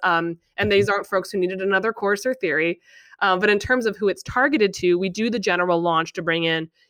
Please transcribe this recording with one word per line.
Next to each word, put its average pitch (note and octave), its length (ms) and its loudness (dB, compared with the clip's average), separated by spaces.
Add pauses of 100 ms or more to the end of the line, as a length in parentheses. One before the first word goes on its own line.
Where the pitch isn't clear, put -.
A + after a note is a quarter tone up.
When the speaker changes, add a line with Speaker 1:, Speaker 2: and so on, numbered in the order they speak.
Speaker 1:
Um, E3+ 340 0 (180)
and G#3 140 -2
Speaker 2:
Mm-hmm. - 0 -
Speaker 1:
these G3+ 180 4
aren't G3+ 180 -2
folks F#3 260 -2
who G#3 60 -4
needed F#3 220 -2
another G3 320 0
course G3+ 320 -2
or - 80 -2
theory. E3 480 -2 (380)
Uh, F#3+ 180 2
but G#3 140 2
in G#3 80 4
terms B3 280 0
of G#3 100 -4
who G#3 120 0
it's F3+ 140 -2
targeted B3+ 500 0
to, F3 260 2
we F#3+ 120 -2
do G#3+ 200 -2
the A#3 100 -2
general F3+ 420 2
launch D#3+ 320 0
to F#3 80 -8
bring E3 220 0
in, D#3+ 260 -2 (200)